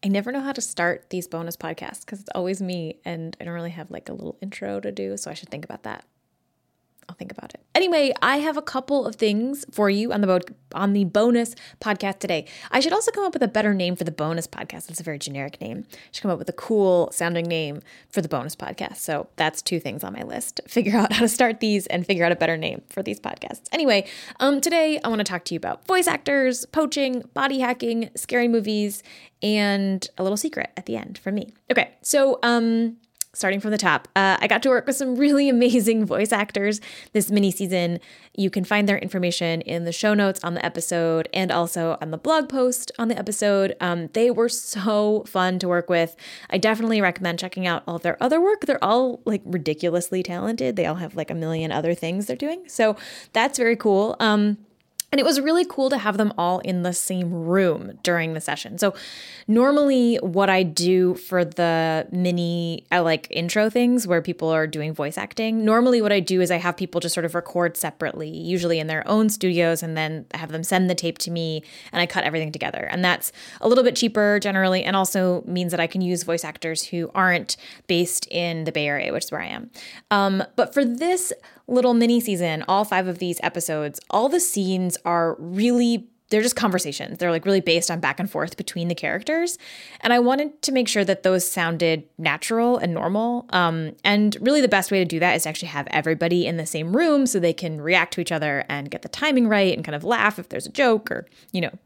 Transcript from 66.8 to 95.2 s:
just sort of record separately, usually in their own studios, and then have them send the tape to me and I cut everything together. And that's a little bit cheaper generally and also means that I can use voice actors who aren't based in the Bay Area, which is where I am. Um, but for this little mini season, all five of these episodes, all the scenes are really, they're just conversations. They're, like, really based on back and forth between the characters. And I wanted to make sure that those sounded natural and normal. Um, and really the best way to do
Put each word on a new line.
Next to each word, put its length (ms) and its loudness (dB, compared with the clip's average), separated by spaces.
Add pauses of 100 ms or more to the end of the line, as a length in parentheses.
just 140 -4
sort 100 -2
of 100 -4
record 420 -2
separately, 520 -6
usually 500 0
in 80 -2
their 200 -4
own 220 4
studios, 540 2
and 140 -6
then 380 -4
have 160 -10
them 140 -6
send 260 4
the 40 2
tape 240 -4
to 120 -6
me 320 -4 (300)
and 80 0
I 60 2
cut 180 -2
everything 280 -2
together. 380 -6
And 140 -2
that's 280 0 (280)
a 80 2
little 160 6
bit 120 2
cheaper 440 2
generally 440 2
and 120 0
also 500 2
means 240 -2
that 100 -2
I 60 2
can 140 -2
use 220 0
voice 220 -2
actors 420 -6
who 280 -4
aren't 420 2 (300)
based 460 0
in 320 -4
the 80 -4
Bay 160 -2
Area, 240 -2
which 140 -4
is 60 -10
where 100 -6
I 40 -8
am. 240 -12 (400)
Um, 320 2 (140)
but 180 0
for 100 4
this 480 -2 (340)
little 280 2
mini 260 4
season, 480 -2
all 160 2
five 220 0
of 120 -4
these 240 -4
episodes, 560 -4 (120)
all 180 2
the 120 2
scenes 640 0
are 320 2
really, 680 2 (220)
they're 120 4
just 140 0
conversations. 640 -2
They're, 120 0
like, 140 0
really 160 4
based 300 2
on 100 -2
back 180 0
and 120 -4
forth 260 -4
between 320 -6
the 60 0
characters. 640 -2 (420)
And 120 2
I 60 6
wanted 440 2
to 100 -2
make 160 2
sure 160 2
that 180 0
those 260 2
sounded 560 0 (140)
natural 600 0
and 160 0
normal. 560 -2
Um, 520 0
and 380 4
really 220 4
the 60 4
best 220 2
way 80 2
to 60 4
do 160 -2